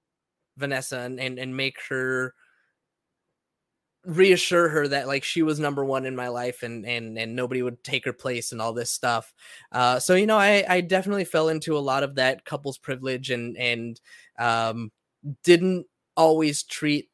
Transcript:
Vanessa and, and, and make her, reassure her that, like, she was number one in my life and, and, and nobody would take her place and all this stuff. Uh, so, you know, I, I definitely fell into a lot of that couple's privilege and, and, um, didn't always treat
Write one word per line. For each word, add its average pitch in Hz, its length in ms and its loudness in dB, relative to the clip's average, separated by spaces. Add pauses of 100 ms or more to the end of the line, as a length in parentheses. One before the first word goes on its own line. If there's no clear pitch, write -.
(560)
Vanessa 135 420 -6
and, 127 220 -8
and, 127 180 -6
and 131 180 -8
make 135 200 -4 (120)
her, 127 460 -4 (1700)
reassure 180 640 4
her 147 200 0
that, 139 180 -2
like, 139 160 -2
she - 200 0
was 156 180 0
number 143 240 0
one 135 200 0
in 131 120 -6
my 123 100 -6
life 123 380 -6
and, 117 200 -10
and, 113 320 -6
and 113 200 -6
nobody 127 260 -2
would 123 220 -6
take 131 200 -2
her 127 80 -4
place 120 380 -6
and 117 100 -8
all 113 120 -2
this 117 180 -4
stuff. 117 420 -2 (380)
Uh, 123 300 2
so, 180 160 4
you 202 100 4
know, 220 100 4
I, 202 320 4
I 180 120 2
definitely 185 440 0
fell 160 240 0
into 156 300 -2
a - 0 -
lot 139 240 0
of 139 140 -4
that 131 280 0
couple's 143 320 -8
privilege 131 540 -6
and, 120 260 -4
and, 117 440 -4 (360)
um, 113 540 -2 (540)
didn't 175 420 6 (300)
always 160 480 4
treat 147 500 -2